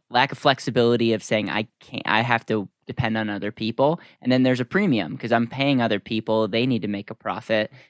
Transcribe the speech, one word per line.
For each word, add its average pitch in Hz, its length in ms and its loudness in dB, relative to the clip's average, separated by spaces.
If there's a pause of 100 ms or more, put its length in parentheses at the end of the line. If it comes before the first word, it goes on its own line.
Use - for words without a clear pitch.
lack 123 220 2
of - 80 -12
flexibility 120 720 2
of 107 80 -2
saying, 107 300 -2
"I 107 160 -2 (140)
can't, - 260 -12
I 107 160 2
have 123 240 0
to 107 220 -2 (180)
depend 110 320 -2
on 107 100 -4
other 104 220 -6
people." 131 480 0 (240)
And 127 80 -2
then 127 140 4
there's 127 160 2
a 123 40 -2
premium 113 540 0
'cause 113 140 -4
I'm 117 160 2
paying 135 340 0
other 107 160 0
people. 110 480 0
They 113 180 0
need 120 180 0
to 104 60 -4
make 101 220 -6
a - 60 -10
profit. 107 560 -4 (180)